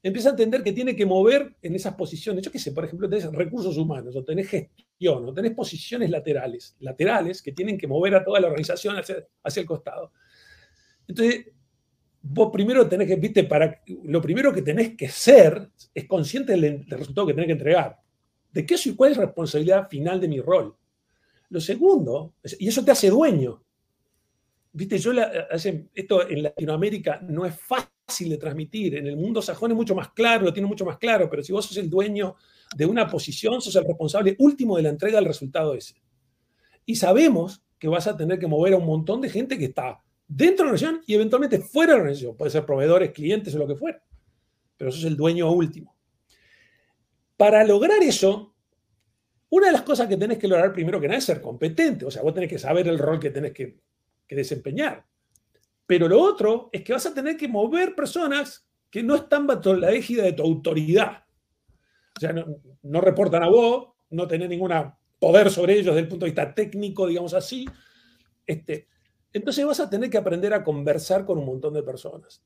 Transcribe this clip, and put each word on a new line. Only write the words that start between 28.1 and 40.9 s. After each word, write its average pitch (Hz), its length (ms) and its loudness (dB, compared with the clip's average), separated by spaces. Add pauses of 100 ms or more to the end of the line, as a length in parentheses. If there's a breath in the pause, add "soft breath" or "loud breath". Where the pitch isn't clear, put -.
de 151 80 -4
transmitir. 151 580 -6
En 143 140 -6
el 143 80 -6
mundo 208 260 -2
sajón 226 300 -4
es 226 40 2
mucho 208 200 0
más - 140 -8
claro, 226 340 2
lo 170 80 2
tiene 196 160 -4
mucho 196 160 -6
más 160 140 -6
claro, 214 300 2
pero 143 140 -6
si 185 100 -8
vos 208 140 -4
sos 185 120 -12
el 170 120 -6
dueño 202 460 -2 (400 loud breath)
de 151 100 0
una 226 220 0
posición, 220 520 -4
sos 202 140 -8
el 175 100 6
responsable 170 540 0
último 262 380 2
de 156 80 0
la 151 60 2
entrega 196 260 -2
del 196 100 4
resultado 147 480 -4
ese. - 220 -14 (880)
Y 226 80 -4
sabemos 196 680 4 (160)
que 160 80 -4
vas 165 180 0
a 208 100 -4
tener 165 220 -2
que 170 80 -6
mover 165 280 4
a - 20 6
un 170 100 0
montón 160 340 -2
de 262 80 -4
gente 254 300 -4
que 143 60 -2
está - 400 -8 (240)
dentro 339 380 4
de 262 40 0
la 214 40 2
organización 320 300 -2